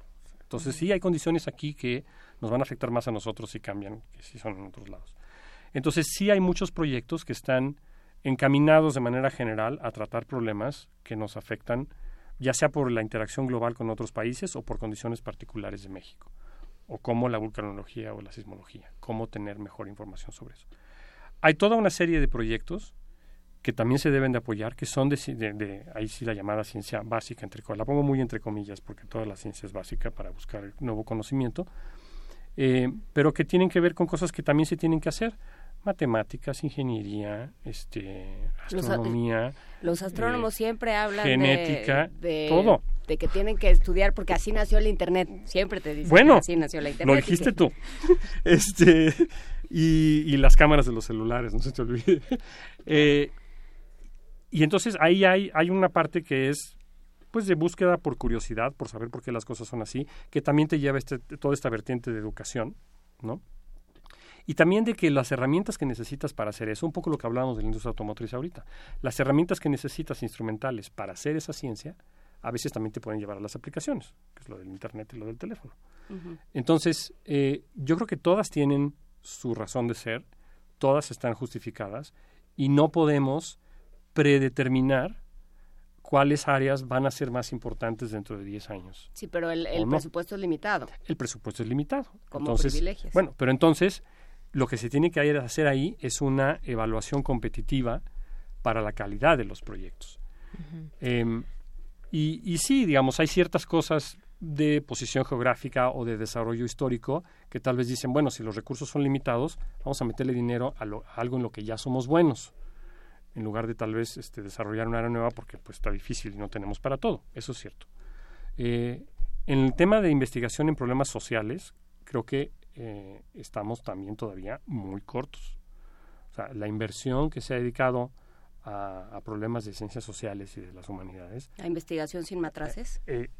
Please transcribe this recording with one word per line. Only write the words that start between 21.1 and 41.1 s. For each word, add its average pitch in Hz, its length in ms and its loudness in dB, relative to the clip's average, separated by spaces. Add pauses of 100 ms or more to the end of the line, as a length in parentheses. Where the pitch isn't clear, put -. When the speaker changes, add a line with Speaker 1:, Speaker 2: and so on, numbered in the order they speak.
Speaker 1:
Hay 160 120 8
toda 208 220 4
una 214 160 4
serie 170 280 2
de 139 80 6
proyectos 113 680 -4 (680)
que 123 120 -2
también 123 260 2
se 156 100 0
deben 135 220 2
de 123 60 0
apoyar, 110 380 -6
que - 100 -10
son 139 240 2
de 143 80 0
ci-, 139 180 -6
de, 110 160 -4
de, 98 420 -8
ahí 110 140 -6
sí - 160 -10
la 113 100 -2
llamada 104 300 -4
ciencia 104 400 -8
básica, 113 420 -6
entre - 160 -14
co-, 107 140 -8
la 104 80 -4
pongo 143 200 2
muy 139 180 2
entre 120 180 -4
comillas, 104 400 -8
porque - 260 -16
toda 113 200 -6
la 101 100 -8
ciencia - 320 -12
es 98 60 -16
básica 101 380 -6
para - 180 -10
buscar - 340 -12
el 101 160 -16
nuevo 110 240 -4
conocimiento, 123 640 -4 (880)
eh, 127 340 2 (220)
pero 143 220 4
que 160 100 0
tienen 180 260 4
que 175 120 2
ver 170 140 4
con 170 120 0
cosas 151 240 -2
que 151 120 -8
también 151 220 4
se 156 120 -2
tienen 160 240 2
que - 80 -2
hacer, 226 280 -4 (460)
matemáticas, 131 800 -2
ingeniería, 107 880 -6 (140)
este, 95 840 -8 (220)
Speaker 2:
Los 175 180 -2
a-, - 40 0
Speaker 1:
astronomía, 117 600 0 (280)
Speaker 2:
los 175 220 -2
astrónomos 220 500 -2
Speaker 1:
eh, - 40 -10
Speaker 2:
siempre 220 380 -2
hablan 208 300 -2